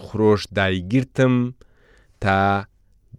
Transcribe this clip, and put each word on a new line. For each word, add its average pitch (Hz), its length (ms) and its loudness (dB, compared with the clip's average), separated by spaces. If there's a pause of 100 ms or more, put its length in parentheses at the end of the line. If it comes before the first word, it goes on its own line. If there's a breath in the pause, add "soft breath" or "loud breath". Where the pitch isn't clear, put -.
خرۆش 104 360 2 (160)
دایگرتم 101 760 0 (840 soft breath)
تا 98 200 2 (760)